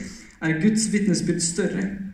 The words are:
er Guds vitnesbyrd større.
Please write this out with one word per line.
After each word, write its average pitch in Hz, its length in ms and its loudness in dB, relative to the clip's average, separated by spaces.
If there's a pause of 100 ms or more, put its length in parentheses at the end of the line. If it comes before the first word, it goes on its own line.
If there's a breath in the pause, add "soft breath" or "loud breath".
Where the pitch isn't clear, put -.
(420 loud breath)
er 160 200 0
Guds 214 300 4
vitnesbyrd 175 480 2
større. 190 480 -2 (260)